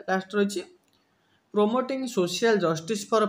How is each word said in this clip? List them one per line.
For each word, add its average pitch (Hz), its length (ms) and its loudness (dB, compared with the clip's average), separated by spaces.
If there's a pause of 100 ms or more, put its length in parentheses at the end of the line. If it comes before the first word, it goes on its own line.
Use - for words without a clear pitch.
ଲାଷ୍ଟ 185 280 -2
ରହିଛି 202 240 0 (920)
ପ୍ରମୋଟିଂ 254 460 0 (140)
ସୋସିଆଲ 196 440 2
ଜଷ୍ଟିସ୍ 175 520 -2
ଫର୍ 220 200 2